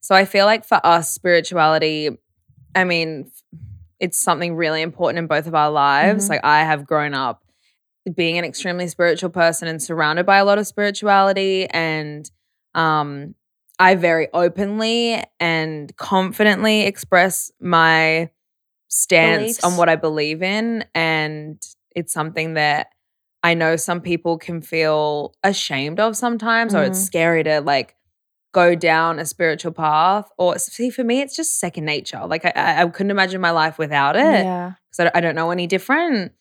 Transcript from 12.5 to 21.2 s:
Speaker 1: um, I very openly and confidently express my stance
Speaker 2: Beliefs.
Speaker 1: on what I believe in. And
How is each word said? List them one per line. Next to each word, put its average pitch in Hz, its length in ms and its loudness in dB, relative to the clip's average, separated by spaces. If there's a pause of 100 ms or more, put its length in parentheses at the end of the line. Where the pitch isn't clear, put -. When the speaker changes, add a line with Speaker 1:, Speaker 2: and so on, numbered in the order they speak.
Speaker 1:
um, 151 600 -2 (440)
I 185 180 6
very 165 360 2
openly 214 880 -2 (180)
and 160 560 -4
confidently 214 920 0
express 185 640 0 (100)
my 160 680 2 (580)
stance 165 500 2 (220)
Speaker 2:
Beliefs. - 40 -4
Speaker 1:
on 180 120 2
what 170 140 4
I 160 60 2
believe 156 460 -4
in. 214 420 -4 (100)
And 156 680 -4 (360)